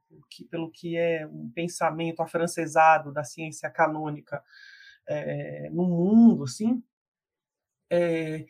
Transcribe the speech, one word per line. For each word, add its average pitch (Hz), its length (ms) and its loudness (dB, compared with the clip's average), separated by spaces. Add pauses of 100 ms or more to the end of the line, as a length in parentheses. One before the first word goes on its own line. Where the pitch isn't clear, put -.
pelo 156 220 -20
que, - 160 -20
pelo 165 240 -8
que 170 260 -8
é 165 300 0
um 156 280 -12
pensamento 165 680 -4
afrancesado 160 880 2
da 147 120 -6
ciência 156 460 -12
canônica, 156 720 -4 (640)
é, 147 640 -8
no 165 160 -2
mundo, 180 580 6
assim, 226 380 -4 (1080)
é, 165 600 -2